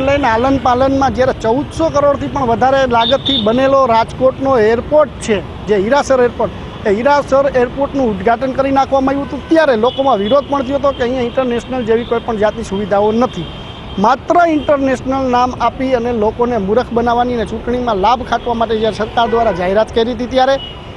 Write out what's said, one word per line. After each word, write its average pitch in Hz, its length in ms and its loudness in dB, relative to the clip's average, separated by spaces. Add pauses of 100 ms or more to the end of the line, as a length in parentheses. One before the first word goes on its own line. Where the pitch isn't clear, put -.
લઈને 277 220 2
આલન 240 320 2
પાલનમાં 269 560 2
જ્યારે 254 280 2
ચૌદસો 277 460 -2
કરોડથી 277 440 0
પણ 269 160 -2
વધારે 254 320 2 (140)
લાગતથી 262 480 0
બનેલો 262 440 2
રાજકોટનો 262 720 0
એરપોર્ટ 233 640 2
છે, 214 160 -2 (300)
જે 208 80 2
હીરાસર 247 480 2
એરપોર્ટ, 233 340 -2 (280)
એ 214 100 2
હીરાસર 277 500 2 (160)
એરપોર્ટનું 269 500 -2
ઉદ્ઘાટન 226 460 0
કરી 269 140 0
નાખવામાં 269 420 2
આવ્યું 277 160 -4
હતું, 277 200 -8
ત્યારે 311 280 4
લોકોમાં 247 420 2
વિરોધ 233 300 0
પણ 277 180 -2
થયો 277 120 -2
હતો 277 120 0
કે 269 120 -4
અહીંયા 240 260 -2
ઇન્ટરનેશનલ 247 600 -4
જેવી 226 200 0
કોઈ 233 160 -2
પણ 214 180 -2
જાતની 214 280 -2
સુવિધાઓ 202 400 0
નથી. 220 360 -2 (500)
માત્ર 254 440 2 (160)
ઇન્ટરનેશનલ 269 800 0
નામ 247 240 0
આપી 247 340 -2
અને 233 180 -2
લોકોને 233 440 0
મૂર્ખ 214 360 0
બનાવવાની 240 460 0
અને 196 120 -4
ચૂંટણીમાં 233 540 -2
લાભ 233 180 2
ખાટવા 233 360 -4
માટે 226 240 0
જ્યારે 220 180 -2
સરકાર 233 280 0
દ્વારા 226 320 0
જાહેરાત 202 360 0
કરી 226 220 -2
હતી, 233 160 -6
ત્યારે 262 200 4 (420)